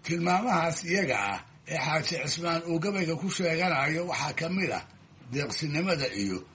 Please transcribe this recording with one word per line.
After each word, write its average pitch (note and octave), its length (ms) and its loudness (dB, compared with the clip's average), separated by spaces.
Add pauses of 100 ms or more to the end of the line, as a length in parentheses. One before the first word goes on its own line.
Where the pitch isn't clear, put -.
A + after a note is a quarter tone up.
Tilmaamahaas E3+ 800 2
iyaga E3+ 380 2
ah G2 200 -2 (240)
ee - 140 -4
Xaaji D3+ 400 0
Cismaan E3 460 -2
uu E3 140 0
gabayga F3+ 380 0
ku F3 120 -4
sheeganayo E3 760 2
waxaa D3 260 -2
ka E3 160 -2
mid F3+ 220 0
ah F#2 140 -4 (440)
deeqsinimada D3 800 0
iyo G2 280 0 (160)